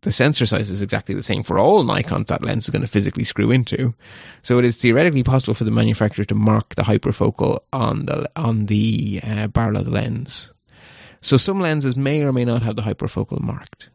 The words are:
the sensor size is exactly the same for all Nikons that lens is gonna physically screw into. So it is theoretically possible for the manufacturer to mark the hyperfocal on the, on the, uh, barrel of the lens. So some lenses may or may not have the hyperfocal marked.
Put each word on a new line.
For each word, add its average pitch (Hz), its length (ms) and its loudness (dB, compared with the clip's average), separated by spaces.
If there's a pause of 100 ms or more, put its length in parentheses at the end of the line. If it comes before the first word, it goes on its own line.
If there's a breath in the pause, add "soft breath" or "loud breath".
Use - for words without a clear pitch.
the 196 120 -2
sensor 139 340 2
size 104 240 0
is 98 120 -4
exactly 101 320 -4
the 98 80 -6
same - 200 -4
for 90 160 -2
all 160 260 4
Nikons 92 440 -2
that - 140 -2
lens 110 220 -2
is - 60 -6
gonna 104 160 -2
physically 98 380 -2
screw 107 260 0
into. 127 440 0 (480 loud breath)
So 123 160 2
it 123 60 4
is 120 140 2
theoretically 131 460 4
possible 127 300 2
for 113 100 -2
the 110 60 0
manufacturer 110 540 2
to 104 100 -2
mark 107 400 2
the - 80 2
hyperfocal - 760 0 (120)
on 123 340 -2
the, - 280 -4
on 113 320 0
the, 104 560 0
uh, 107 260 -4
barrel 104 300 0
of 98 60 -2
the 113 60 -4
lens. 113 640 -6 (680 loud breath)
So - 160 2
some 196 240 2
lenses 147 360 0
may 139 260 0
or 143 100 0
may 123 140 0
not 117 160 0
have 113 140 -2
the 107 60 -6
hyperfocal - 580 -4
marked. - 540 -10